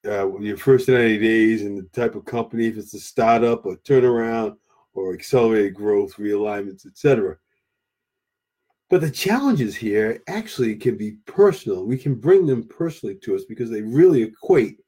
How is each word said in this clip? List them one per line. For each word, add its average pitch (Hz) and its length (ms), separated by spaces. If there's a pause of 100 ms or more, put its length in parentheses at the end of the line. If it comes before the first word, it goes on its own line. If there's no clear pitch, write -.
uh, 98 320
your 104 200
first 127 280
ninety 117 300
days 110 460
and 101 160
the 90 100 (100)
type 117 160
of 104 120
company, 113 400
if 107 100
it's 104 160
a 104 80
startup 117 640
or 90 120
turnaround 117 800 (360)
or 92 220
accelerated 110 580
growth, 101 440
realignments, 104 680
et - 140
cetera. 107 400 (1500)
But 175 100
the 151 100
challenges 196 640
here 110 520
actually 135 480
can 117 220
be 107 140 (120)
personal. 107 640
We 127 100
can 135 200
bring 175 280
them 123 240
personally 151 540
to 98 140
us 95 80
because 113 260
they 107 120
really 131 420
equate 117 640